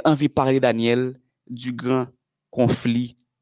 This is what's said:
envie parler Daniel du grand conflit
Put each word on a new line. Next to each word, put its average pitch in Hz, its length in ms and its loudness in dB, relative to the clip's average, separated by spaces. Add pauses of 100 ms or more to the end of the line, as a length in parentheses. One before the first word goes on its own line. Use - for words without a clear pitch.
envie 147 240 2
parler 135 320 0
Daniel 123 580 0 (300)
du 123 240 -8
grand 127 340 -2 (440)
conflit 120 680 -2 (240)